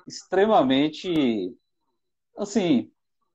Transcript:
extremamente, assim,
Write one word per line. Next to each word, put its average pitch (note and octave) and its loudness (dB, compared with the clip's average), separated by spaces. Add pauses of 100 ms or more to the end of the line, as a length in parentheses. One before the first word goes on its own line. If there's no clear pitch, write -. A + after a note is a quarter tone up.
extremamente, D3+ 0 (800)
assim, F3+ 0 (420)